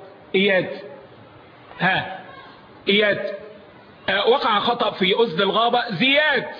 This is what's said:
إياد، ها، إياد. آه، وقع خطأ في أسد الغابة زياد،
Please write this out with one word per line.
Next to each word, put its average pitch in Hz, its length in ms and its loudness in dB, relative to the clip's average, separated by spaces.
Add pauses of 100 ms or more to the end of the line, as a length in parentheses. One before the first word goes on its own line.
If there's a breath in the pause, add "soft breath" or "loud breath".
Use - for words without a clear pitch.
(360)
إياد، 190 340 2 (1120)
ها، 165 400 -2 (680)
إياد. 202 480 0 (760)
آه، 196 180 0
وقع 240 320 2
خطأ 226 320 0
في 196 320 2
أسد 185 180 0
الغابة 233 480 2
زياد، 269 580 2 (120)